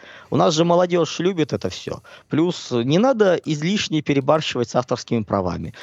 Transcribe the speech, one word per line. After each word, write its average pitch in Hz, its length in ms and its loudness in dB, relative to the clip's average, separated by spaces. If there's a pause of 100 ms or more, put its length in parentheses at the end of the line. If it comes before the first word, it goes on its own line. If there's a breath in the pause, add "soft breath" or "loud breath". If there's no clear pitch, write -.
(280 loud breath)
У - 80 -2
нас 175 160 4
же 156 120 2
молодежь 175 560 2
любит 165 320 -2
это 98 160 -4
все. - 340 -10 (260 loud breath)
Плюс 165 440 -2
не 127 260 2
надо 214 460 4
излишне 156 580 -2
перебарщивать 139 680 0
с - 40 -4
авторскими 123 480 -2
правами. 87 500 -2 (100)